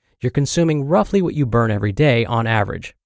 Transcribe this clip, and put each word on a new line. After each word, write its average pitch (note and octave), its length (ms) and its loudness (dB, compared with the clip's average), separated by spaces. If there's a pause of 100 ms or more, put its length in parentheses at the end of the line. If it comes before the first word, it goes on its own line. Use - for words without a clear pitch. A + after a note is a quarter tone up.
(200)
you're B2 100 -2
consuming D3+ 540 0
roughly F#3+ 380 0
what E3+ 120 -2
you D3 120 0
burn A2+ 240 2
every G#2 220 0
day A#2+ 320 2
on A2+ 220 -2
average, G#2+ 480 -4 (120)